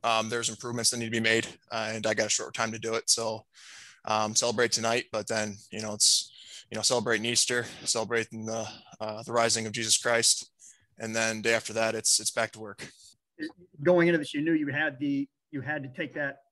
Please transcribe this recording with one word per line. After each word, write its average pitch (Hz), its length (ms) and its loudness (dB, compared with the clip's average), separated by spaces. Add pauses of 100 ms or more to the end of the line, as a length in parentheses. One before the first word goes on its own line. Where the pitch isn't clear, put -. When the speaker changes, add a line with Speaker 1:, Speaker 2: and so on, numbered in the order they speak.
Speaker 1:
Um, 113 260 2
there's 117 200 -2
improvements 117 420 -2
that 123 60 -4
need 117 80 -2
to 113 60 -4
be 117 80 2
made, 113 280 4 (240)
uh, 110 200 -4
and 110 140 -6
I 110 80 4
got 110 140 2
a - 20 -6
short - 240 -2
time 113 180 -2
to 113 60 -8
do 113 160 -4
it. - 160 -2
So, 110 340 0 (640)
um, 107 300 0
celebrate 120 360 2
tonight, 117 400 0
but 104 160 -4
then, 107 280 -2 (160)
you 104 100 -8
know, 107 140 -6
it's, - 360 2 (380)
you 107 60 -10
know, 110 80 -4
celebrating 117 420 2
Easter, 120 400 0 (200)
celebrating 113 600 -2
the, 110 220 -6 (320)
uh, 107 240 -8
the 117 80 -10
rising 113 340 2
of 110 60 -6
Jesus 110 260 0
Christ. - 540 2 (480)
And 113 160 -6
then 113 260 0
day 113 140 4
after 113 180 -2
that, 110 220 0
it's, - 240 2
it's 113 100 -2
back 113 220 0
to 110 80 -18
work. 104 280 -12 (920)
Speaker 2:
Going 170 260 6
into 170 120 4
this, 147 120 -6
you 147 100 -2
knew 165 120 2
you 151 140 2
had 143 320 -2
the, 139 280 0 (220)
you 139 120 -6
had 147 200 -6
to 135 80 -10
take 156 240 -8
that 143 280 -6 (100)